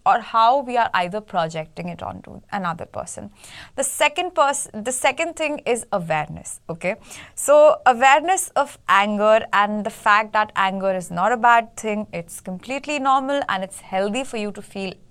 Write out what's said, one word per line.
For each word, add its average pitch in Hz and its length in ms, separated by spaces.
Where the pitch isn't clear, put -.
or 220 160
how 233 400
we 247 160
are 226 160
either 180 260
projecting 165 680
it 165 120
onto - 400
another 170 320
person. - 460
The 269 80
second 311 500
pers-, 277 400
the 226 200
second 311 420
thing 302 300
is 226 260
awareness, 160 800
okay? 175 260
So 302 500
awareness 277 720
of 277 320
anger 208 640
and 208 340
the 220 40
fact 214 440
that 214 220
anger 190 400
is 175 160
not 185 220
a 247 40
bad 233 380
thing, 214 380
it's - 260
completely 269 580
normal 269 520
and 190 120
it's 190 200
healthy 202 420
for 247 140
you 208 160
to 202 80
feel 190 320